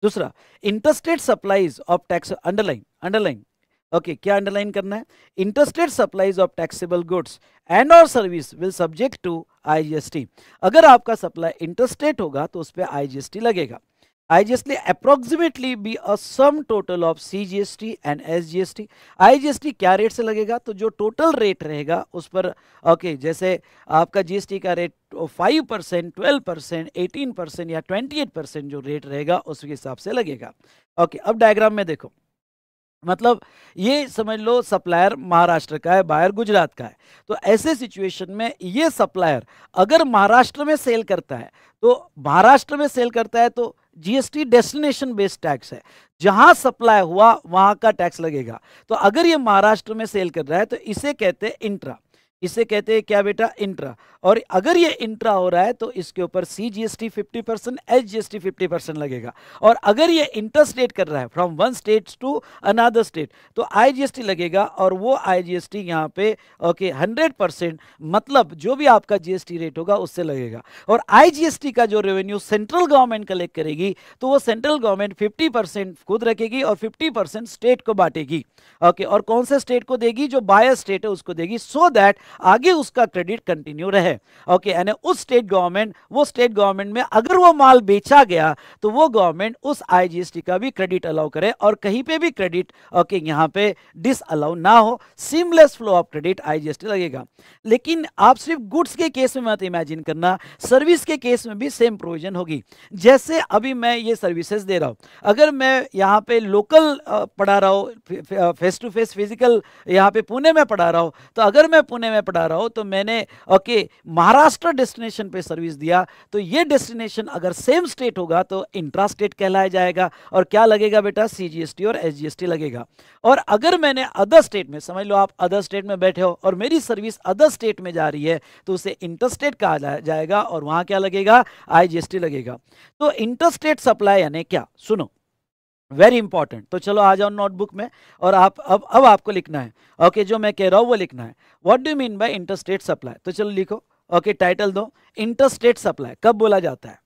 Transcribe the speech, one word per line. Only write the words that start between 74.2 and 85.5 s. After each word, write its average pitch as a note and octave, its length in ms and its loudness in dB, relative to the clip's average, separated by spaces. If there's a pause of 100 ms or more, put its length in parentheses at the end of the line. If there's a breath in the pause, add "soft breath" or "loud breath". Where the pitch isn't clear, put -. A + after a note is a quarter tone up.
तो B3+ 60 -4
वो C4+ 120 4
सेंट्रल A#3+ 380 -2
गवर्नमेंट G3+ 360 -2
फिफ्टी G#3 360 -4
परसेंट G3 480 -6 (100)
खुद G#3 160 -4
रखेगी A3+ 400 -2
और A3 120 0
फिफ्टी A3 340 -6
परसेंट A3 380 -8
स्टेट B3 340 0
को A3+ 120 -4
बांटेगी। D#3+ 500 -2 (380 soft breath)
ओके, F3 220 4
और G3+ 180 0
कौन A#3 240 -2
से C4+ 140 2
स्टेट B3 240 -2
को B3+ 140 -4
देगी? A#3 300 -2
जो B3+ 140 -2
बायर G#3+ 340 4
स्टेट G3 300 -8
है G#3+ 60 -4
उसको F3+ 220 -10
देगी, E3+ 240 -6
so D#4+ 340 2
that G3+ 240 6 (280 loud breath)
आगे B3 280 4
उसका C4 340 0
क्रेडिट F#3 420 -6
कंटिन्यू D3+ 420 -6
रहे। F#3 220 2 (360 soft breath)
ओके, F#3 240 2
यानी F3+ 200 -2 (120)
उस D#4 160 -2
स्टेट A#3+ 260 0
गवर्नमेंट, F#3+ 480 -2 (180 soft breath)